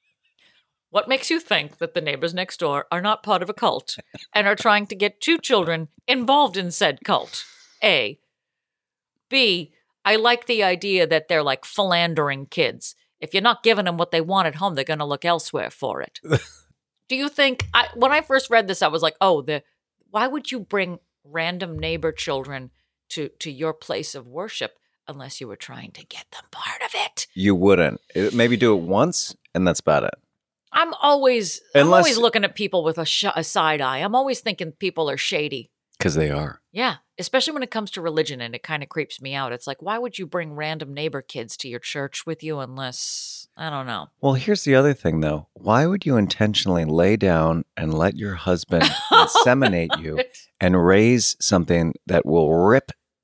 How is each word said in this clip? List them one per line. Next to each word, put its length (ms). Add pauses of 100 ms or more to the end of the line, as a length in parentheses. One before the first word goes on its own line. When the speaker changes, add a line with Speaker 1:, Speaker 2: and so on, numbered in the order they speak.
(920)
Speaker 1:
What 180
makes 220
you 80
think 400
that 160
the 60
neighbors 340
next 240
door 320
are 100
not 220
part 220
of 60
a 40
cult 420 (380)
and 140
are 80
trying 320
to 80
get 240
two 180
children 480 (220)
involved 480
in 160
said 320
cult? 400 (400)
A. 340 (1120)
B, 440 (320)
I 120
like 300
the 180
idea 420
that 220
they're, 160
like, 200
philandering 840
kids. 500 (240)
If 140
you're 80
not 200
giving 220
them 140
what 120
they 100
want 280
at 80
home, 180
they're 100
gonna 220
look 180
elsewhere 460
for 300
it. 240
<laughs> 840
Do 80
you 120
think, 440
I, 220
when 180
I 80
first 300
read 180
this, 140
I 60
was 140
like, 180
"Oh, 220
the, 200 (480)
why 180
would 240
you 80
bring 380 (260)
random 540
neighbor 340
children 580 (400)
to, 180 (120)
to 100
your 240
place 420
of 120
worship 500 (300)
unless 320
you 80
were 80
trying 360
to 140
get 240
them 220
part 300
of 120
it?" 400
Speaker 2:
You 220
wouldn't. 440 (140)
It, 180
maybe 240
do 200
it 60
once, 520 (220)
and 100
that's 140
about 240
it. 100 (580)
Speaker 1:
I'm 220
always, 640 (140)
I'm 120
Speaker 2:
Unless 180
Speaker 1:
always 140
looking 260
at 100
people 300
with 120
a 80
sh-, 200 (100)
a 80
side 380
eye. 180
I'm 160
always 240
thinking 320
people 400
are 60
shady. 520 (300)
Speaker 2:
'Cause 160
they 160
are. 320 (100)
Speaker 1:
Yeah, 240 (220)
especially 360
when 100
it 80
comes 180
to 100
religion, 400
and 140
it 80
kinda 240
creeps 340
me 140
out. 180
It's 140
like, 160
why 160
would 200
you 80
bring 280
random 400
neighbor 280
kids 360
to 100
your 120
church 440
with 180
you 180
unless, 960
I 120
don't 180
know. 220 (140)
Speaker 2:
Well, 120
here's 300
the 120
other 180
thing, 260
though. 340
Why 320
would 200
you 100
intentionally 720
lay 300
down 480 (120)
and 160
let 240
your 200
husband 480
Speaker 1:
<laughs> 280
Speaker 2:
inseminate 880
you 200 (400)
and 260
raise 540
something 520 (140)
that 180
will 320
rip 360 (320)